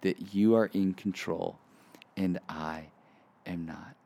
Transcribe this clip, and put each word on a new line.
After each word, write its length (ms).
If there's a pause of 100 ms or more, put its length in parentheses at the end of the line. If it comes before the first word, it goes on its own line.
that 320
you 220
are 180
in 200
control 640 (600)
and 300
I 400 (580)
am 200
not. 300 (100)